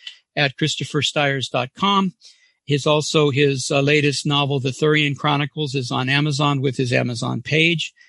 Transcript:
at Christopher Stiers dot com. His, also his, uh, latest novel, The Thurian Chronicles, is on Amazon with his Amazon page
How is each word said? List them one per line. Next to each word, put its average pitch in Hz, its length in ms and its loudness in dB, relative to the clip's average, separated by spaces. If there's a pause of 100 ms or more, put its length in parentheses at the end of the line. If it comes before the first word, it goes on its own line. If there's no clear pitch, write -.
(360)
at 143 220 0
Christopher 151 420 -2
Stiers 139 480 -2
dot 127 260 -4
com. 196 380 0 (540)
His, 143 200 0
also 151 440 2
his, 139 400 0
uh, 143 100 2
latest 143 460 2
novel, 143 340 0
The 131 100 -2
Thurian 151 460 2
Chronicles, 147 580 -2
is 127 160 -4
on 127 200 -2
Amazon 143 500 2
with 131 160 0
his 127 160 0
Amazon 127 480 -2
page 160 540 0 (140)